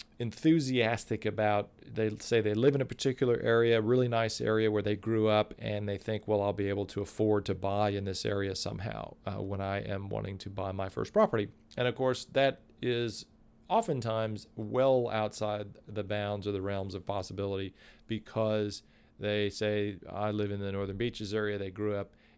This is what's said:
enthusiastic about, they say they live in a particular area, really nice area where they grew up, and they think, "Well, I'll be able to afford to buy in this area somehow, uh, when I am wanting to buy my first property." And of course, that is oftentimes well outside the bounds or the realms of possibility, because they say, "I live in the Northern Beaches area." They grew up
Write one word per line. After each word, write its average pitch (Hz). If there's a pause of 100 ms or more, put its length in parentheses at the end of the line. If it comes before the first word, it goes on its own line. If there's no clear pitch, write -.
(200)
enthusiastic 120
about, 104 (240)
they 110 (100)
say 117
they 104
live 131
in 135
a 127
particular 127
area, 117
really 123
nice 113
area 110
where 107
they 104
grew 110
up, 107
and 104
they 101
think, 107
"Well, 107
I'll 101
be 98
able 98
to -
afford 104
to 98
buy 101
in 101
this 95
area 101
somehow, 98 (100)
uh, 101
when 98
I 98
am 101
wanting 101
to -
buy 98
my 95
first -
property." 120 (300)
And 123
of 120
course, 127
that 135 (220)
is 120 (420)
oftentimes 113 (100)
well 120
outside 104
the 104
bounds 104
or 104
the 98
realms 98
of 92
possibility, 98 (320)
because 107 (380)
they 104
say, 104 (100)
"I 104
live 104
in 101
the 98
Northern 98
Beaches 107
area." 104
They 98
grew 104
up 101 (240)